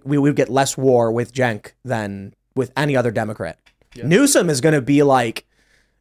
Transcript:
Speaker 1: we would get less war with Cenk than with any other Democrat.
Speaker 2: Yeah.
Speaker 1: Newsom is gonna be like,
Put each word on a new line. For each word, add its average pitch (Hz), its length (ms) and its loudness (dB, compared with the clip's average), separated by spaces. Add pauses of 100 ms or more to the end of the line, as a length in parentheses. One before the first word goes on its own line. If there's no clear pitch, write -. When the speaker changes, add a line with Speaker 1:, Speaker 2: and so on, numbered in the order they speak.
Speaker 1:
we 139 120 -2
would 143 200 2
get 135 120 0
less 131 300 -2
war 123 340 2
with 117 220 -4
Cenk 120 380 -4 (120)
than 101 480 -8 (220)
with 127 240 -4
any 143 180 0
other 120 140 0
Democrat. 101 480 -8 (360)
Speaker 2:
Yeah. - 120 -10
Speaker 1:
Newsom 226 420 4
is 135 140 -2
gonna 156 180 2
be 143 220 2
like, 127 420 0 (560)